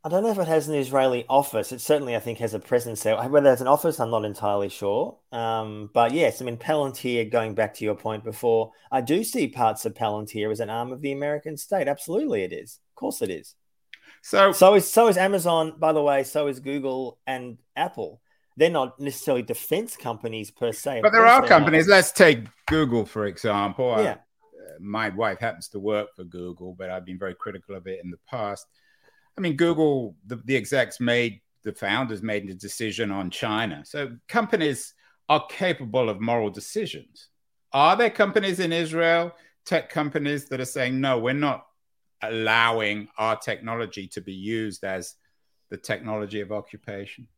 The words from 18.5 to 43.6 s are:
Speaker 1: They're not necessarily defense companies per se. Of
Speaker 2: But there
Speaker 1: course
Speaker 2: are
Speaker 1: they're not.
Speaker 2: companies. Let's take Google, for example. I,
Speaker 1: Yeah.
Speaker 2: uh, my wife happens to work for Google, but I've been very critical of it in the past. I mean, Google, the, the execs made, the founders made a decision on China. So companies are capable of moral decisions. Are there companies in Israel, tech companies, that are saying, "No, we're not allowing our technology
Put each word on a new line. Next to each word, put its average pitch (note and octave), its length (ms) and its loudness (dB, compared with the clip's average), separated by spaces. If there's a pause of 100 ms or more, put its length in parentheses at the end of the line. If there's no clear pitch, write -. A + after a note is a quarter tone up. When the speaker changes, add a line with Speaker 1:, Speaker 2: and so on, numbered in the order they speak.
Speaker 1:
They're D#3+ 100 6
not C#3 320 -2
necessarily C3+ 420 -2
defense E3 540 -6
companies A2 540 -8
per A#2 220 -4
se. C3 260 -6
Of - 60 -2
Speaker 2:
But G#3+ 80 6
there A3+ 100 8
Speaker 1:
course A#3 100 12
Speaker 2:
are C4 80 10
Speaker 1:
they're A#3+ 100 0
not. F3+ 60 10
Speaker 2:
companies. D#3+ 320 6
Let's F#3+ 240 6
take D3+ 280 8 (280)
Google, A#2+ 380 2
for G#2+ 180 -4
example. G2+ 680 -2
I, A2 120 2
Speaker 1:
Yeah. G#2 100 0
Speaker 2:
uh, - 680 -20
my G#2 280 -4
wife G2 320 -4
happens A#2 280 -6
to G2+ 120 -12
work G#2 340 -4
for F#2 100 -18
Google, F2+ 500 -14
but F#2 160 -12
I've F2+ 160 -10
been F#2 120 -14
very F#2+ 160 -8
critical G2 400 -14
of F#2 120 -16
it F#2+ 180 -12
in F2+ 60 -10
the F2 80 -16 (100)
past. G#2 380 -8 (680)
I - 40 -12
mean, E3 160 -2
Google, D3+ 580 0 (100)
the, A#2 200 -10
the C3 120 0
execs A#2+ 440 -2
made, A#2+ 400 0 (240)
the G#2+ 80 -6
founders G#2+ 500 -4
made G#2 260 -4
a F#2+ 60 -12
decision G#2 560 -6
on F#2+ 200 -6
China. G#2+ 540 -4
So C3+ 320 -10 (120)
companies E3+ 680 -2 (340)
are D3+ 200 2
capable B2+ 600 -2
of G2+ 120 -4
moral A2+ 300 0
decisions. - 800 -10 (420)
Are D#3 240 6
there A3+ 140 2
companies G3 500 0
in E3 120 0
Israel, E3+ 640 0 (300)
tech D#3+ 260 -2
companies, C#3+ 540 -2
that C3 160 -6
are B2+ 40 -4
saying, C3 360 -2
"No, C3 180 2
we're B2 160 0
not C#3+ 320 -2 (560)
allowing A2 880 0 (100)
our A2 160 0
technology G#2+ 720 -8